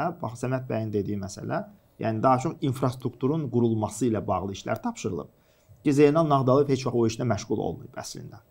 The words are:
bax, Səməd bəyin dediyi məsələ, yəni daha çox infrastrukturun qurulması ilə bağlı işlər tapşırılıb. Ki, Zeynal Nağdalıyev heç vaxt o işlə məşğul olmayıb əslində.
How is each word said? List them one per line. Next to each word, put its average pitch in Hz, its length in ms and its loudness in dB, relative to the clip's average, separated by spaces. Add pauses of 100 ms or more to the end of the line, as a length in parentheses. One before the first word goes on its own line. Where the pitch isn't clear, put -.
(220)
bax, 117 220 -8
Səməd 127 260 -4
bəyin 110 220 -2
dediyi 104 260 -2
məsələ, 110 460 -6 (360)
yəni 110 220 -2
daha 131 160 6
çox 151 220 -4
infrastrukturun 135 880 -2
qurulması 113 580 0
ilə 107 180 0
bağlı 98 300 -2
işlər - 260 -6
tapşırılıb. 101 480 -6 (540)
Ki, 151 80 4
Zeynal 147 360 6
Nağdalıyev 135 400 4
heç 131 180 0
vaxt 120 120 -2
o 117 80 4
işlə 110 200 -2
məşğul 107 320 -2
olmayıb - 400 -6
əslində. - 400 -12 (120)